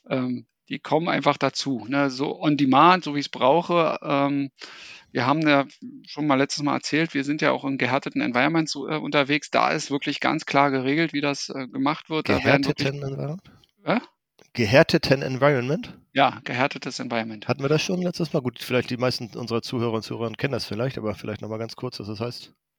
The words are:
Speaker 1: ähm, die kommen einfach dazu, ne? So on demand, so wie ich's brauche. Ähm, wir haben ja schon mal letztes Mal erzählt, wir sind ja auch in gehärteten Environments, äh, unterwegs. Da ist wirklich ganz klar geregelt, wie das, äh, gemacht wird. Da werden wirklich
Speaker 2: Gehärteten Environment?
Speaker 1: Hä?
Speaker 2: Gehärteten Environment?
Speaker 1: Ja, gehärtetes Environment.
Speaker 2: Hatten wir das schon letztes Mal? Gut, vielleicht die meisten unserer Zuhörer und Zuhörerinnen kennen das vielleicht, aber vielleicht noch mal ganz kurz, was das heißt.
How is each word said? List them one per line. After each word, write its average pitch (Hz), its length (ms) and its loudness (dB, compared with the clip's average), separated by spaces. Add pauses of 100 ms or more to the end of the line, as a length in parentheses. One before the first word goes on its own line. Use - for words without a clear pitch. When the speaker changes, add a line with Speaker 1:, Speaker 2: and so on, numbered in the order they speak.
(100)
Speaker 1:
ähm, 127 340 -2 (240)
die 135 100 -8
kommen 160 300 0
einfach 147 280 2
dazu, 131 520 -2
ne? 139 220 2
So 135 300 -4
on 151 160 2
demand, 147 480 6
so 147 100 -6
wie 143 60 -2
ich's 139 80 -8
brauche. 160 760 2
Ähm, 143 480 0 (600)
wir 123 160 0
haben 156 200 2
ja 139 200 4 (400)
schon 151 200 -6
mal 139 100 4
letztes 139 260 0
Mal 143 120 0
erzählt, 151 380 -2
wir 139 120 -2
sind 151 180 -4
ja 139 100 4
auch 131 120 -2
in 135 120 -4
gehärteten 127 460 -2
Environments, 143 520 2
äh, 143 220 -6
unterwegs. 147 540 0
Da 123 200 4
ist 156 200 -4
wirklich 143 300 -2
ganz - 260 0
klar 143 240 4
geregelt, 139 420 0
wie 143 80 -2
das, 143 300 -4
äh, 135 180 -8
gemacht 135 400 -2
wird. 156 200 -2
Da - 160 2
werden 139 200 4
wirklich 143 240 -2
Speaker 2:
Gehärteten 143 140 -6
Environment? 139 400 -8 (420)
Speaker 1:
Hä? 185 140 2 (560)
Speaker 2:
Gehärteten 135 680 4
Environment? 135 760 0 (160)
Speaker 1:
Ja, 123 300 2
gehärtetes 131 540 -2
Environment. 113 500 -6
Speaker 2:
Hatten 135 140 -2
wir 139 60 -2
das 151 140 2
schon 180 200 -2
letztes 175 300 -4
Mal? 160 80 2
Gut, 123 180 -6
vielleicht 123 320 -2
die 123 60 -4
meisten 120 400 -4
unserer 113 260 -4
Zuhörer 117 320 -2
und 110 80 -2
Zuhörerinnen 113 340 -6
kennen - 160 -2
das 113 120 -4
vielleicht, 120 340 -4
aber 107 160 -4
vielleicht 107 280 -8
noch 107 60 -10
mal 110 100 -8
ganz 113 180 -10
kurz, - 240 -10
was 101 60 -10
das 104 140 -10
heißt. - 320 -10 (260)